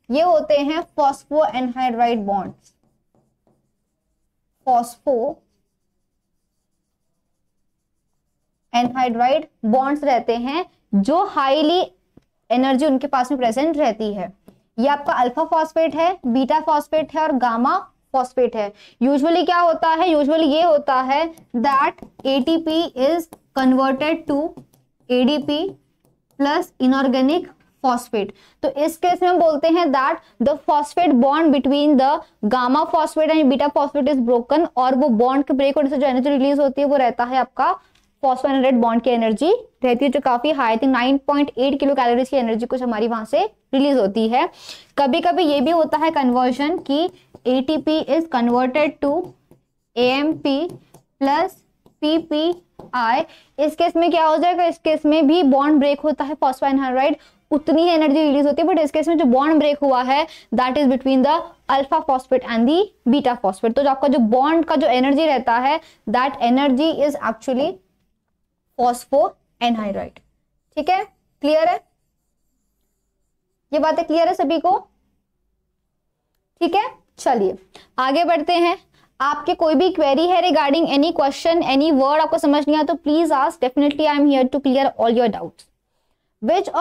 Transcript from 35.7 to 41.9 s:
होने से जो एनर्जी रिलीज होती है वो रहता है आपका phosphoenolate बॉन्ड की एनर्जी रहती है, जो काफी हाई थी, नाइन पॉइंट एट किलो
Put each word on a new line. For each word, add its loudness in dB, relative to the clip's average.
होने 0
से -4
जो 0
एनर्जी 0
रिलीज 2
होती 0
है 0
वो 0
रहता 0
है -4
आपका -2
phosphoenolate 2
बॉन्ड 0
की 0
एनर्जी 0
रहती 0
है, 2
जो 0
काफी 0
हाई 0
थी, -2
नाइन 0
पॉइंट 0
एट 0
किलो 0